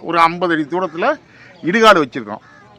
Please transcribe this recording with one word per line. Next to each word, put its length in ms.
ஒரு 180
ஐம்பது 360
அடி 80
தூரத்துல 520
இடுகாடு 420
வச்சிருக்கோம். 380